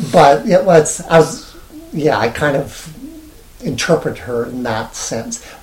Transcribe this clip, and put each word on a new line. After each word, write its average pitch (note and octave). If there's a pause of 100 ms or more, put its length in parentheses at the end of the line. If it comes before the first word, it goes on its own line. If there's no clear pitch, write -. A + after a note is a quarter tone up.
(120)
But D3
it F#3
was, E3
I E3
was, - (360)
yeah, C#3+
I A2+
kind C#3
of C3 (680)
interpret -
her A#2+
in B2+
that A2+
sense. - (180)